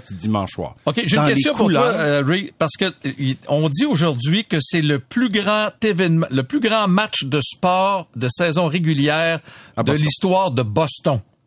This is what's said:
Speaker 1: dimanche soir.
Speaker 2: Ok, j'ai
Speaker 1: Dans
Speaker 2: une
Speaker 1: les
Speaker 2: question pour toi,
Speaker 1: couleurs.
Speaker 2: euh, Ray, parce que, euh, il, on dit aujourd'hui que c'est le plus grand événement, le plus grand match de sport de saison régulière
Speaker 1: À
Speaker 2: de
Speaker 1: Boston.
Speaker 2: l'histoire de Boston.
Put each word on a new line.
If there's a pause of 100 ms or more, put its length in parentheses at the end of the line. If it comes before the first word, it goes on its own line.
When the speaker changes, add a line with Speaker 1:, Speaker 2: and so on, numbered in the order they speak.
Speaker 1:
dimanche
soir. (140)
Speaker 2:
Ok,
j'ai
Speaker 1:
Dans
Speaker 2:
une
Speaker 1:
les
Speaker 2:
question
pour
toi,
Speaker 1:
couleurs.
Speaker 2:
euh,
Ray,
parce
que,
euh,
il, (100)
on
dit
aujourd'hui
que
c'est
le
plus
grand (140)
événement,
le
plus
grand
match
de
sport
de
saison
régulière (360)
Speaker 1:
À
Speaker 2:
de
Speaker 1:
Boston.
Speaker 2:
l'histoire
de
Boston. (260)